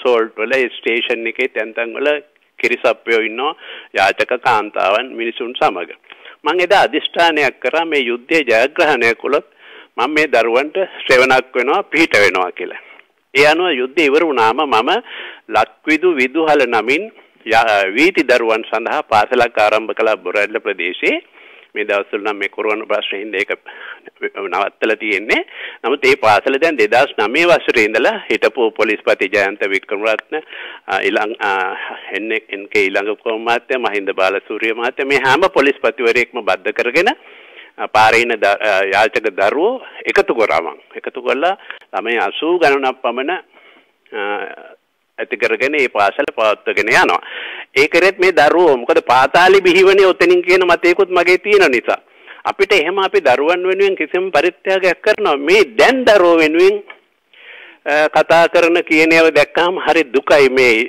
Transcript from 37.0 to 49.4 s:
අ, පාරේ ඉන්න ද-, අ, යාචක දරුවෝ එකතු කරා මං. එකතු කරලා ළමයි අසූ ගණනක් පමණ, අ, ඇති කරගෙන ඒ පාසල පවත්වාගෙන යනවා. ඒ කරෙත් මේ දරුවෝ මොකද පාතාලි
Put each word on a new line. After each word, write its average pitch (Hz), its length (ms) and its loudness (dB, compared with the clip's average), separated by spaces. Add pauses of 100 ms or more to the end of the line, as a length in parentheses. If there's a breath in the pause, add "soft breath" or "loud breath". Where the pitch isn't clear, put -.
අ, 107 140 -10
පාරේ 110 340 4
ඉන්න 120 120 -2
ද-, 101 240 0
අ, 107 140 -2 (120)
යාචක 107 440 0
දරුවෝ 120 540 -2 (180 loud breath)
එකතු - 340 0
කරා 101 260 0
මං. 85 180 -8 (160)
එකතු 123 280 -12
කරලා 139 320 -2 (360 loud breath)
ළමයි 110 280 -4
අසූ 156 400 -2
ගණනක් 139 420 0
පමණ, 127 300 -4
අ, - 920 -14 (920)
ඇති 113 180 -8
කරගෙන 117 380 -2
ඒ 135 140 0
පාසල 101 380 -2
පවත්වාගෙන 104 640 -2
යනවා. 135 320 2 (520 loud breath)
ඒ 143 160 2
කරෙත් 185 300 2
මේ 185 140 2
දරුවෝ 151 440 4
මොකද 147 260 0
පාතාලි 175 580 4